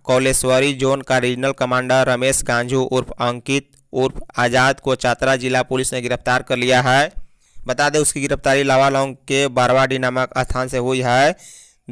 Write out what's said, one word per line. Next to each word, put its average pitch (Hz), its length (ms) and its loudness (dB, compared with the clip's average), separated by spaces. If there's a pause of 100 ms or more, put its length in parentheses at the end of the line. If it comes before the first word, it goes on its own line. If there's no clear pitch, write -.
कौलेश्वरी 131 720 2
जोन 135 260 0
का 127 180 0
रीजनल 127 340 0
कमांडर 127 540 0
रमेश 127 360 0
गांझू 123 380 -2
उर्फ 127 300 -2
अंकित 123 600 -4 (220)
उर्फ 131 260 -2 (180)
आजाद 127 420 2
को 131 160 -2
चतरा 131 400 0
जिला 127 280 -2
पुलिस 131 300 -4
ने 127 80 -6
गिरफ्तार 123 400 -2
कर 127 160 -4
लिया 127 240 4
है। 135 300 2 (460)
बता 139 320 -2
दें, 151 100 0
उसकी 147 220 -2
गिरफ्तारी 139 420 0
लावालौंग 135 540 2
के 139 320 -2
बरवाडी 127 500 2
नामक 127 400 -2
स्थान 127 280 -4
से 131 120 -6
हुई 127 220 -2
है। 127 340 2 (560)